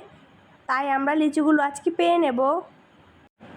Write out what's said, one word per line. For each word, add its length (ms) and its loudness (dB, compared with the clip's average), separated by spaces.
তাই 160 -4
আমরা 160 0
লিচুগুলো 460 2
আজকে 200 -6
পেয়ে 260 2
নেব। 160 -2